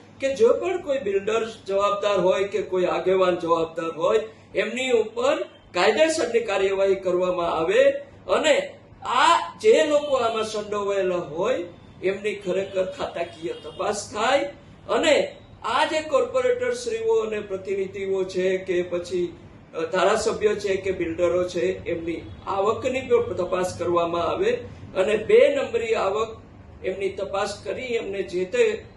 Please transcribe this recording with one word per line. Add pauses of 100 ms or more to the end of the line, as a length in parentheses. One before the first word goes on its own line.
(200)
કે
જે (140)
પણ
કોઈ
બિલ્ડર (180)
જવાબદાર
હોય
કે
કોઈ
આગેવાન
જવાબદાર
હોય, (340)
એમની
ઉપર (300)
કાયદેસરની
કાર્યવાહી
કરવામાં
આવે (440)
અને (280)
આ
જે
લોકો
આમાં
સંડોવાયેલા
હોય, (380)
એમની
ખરેખર
ખાતાકીય
તપાસ
થાય (480)
અને (280)
આ
જે
કોર્પોરેટર
શ્રીઓ
અને
પ્રતિનિધિઓ
છે
કે
પછી, (400)
અ,
ધારાસભ્ય
છે
કે
બિલ્ડરો
છે,
એમની (240)
આવકની
પણ
તપાસ
કરવામાં
આવે (460)
અને
બે
નંબરી
આવક, (420)
એમની
તપાસ
કરી
એમને
જે
તે (120)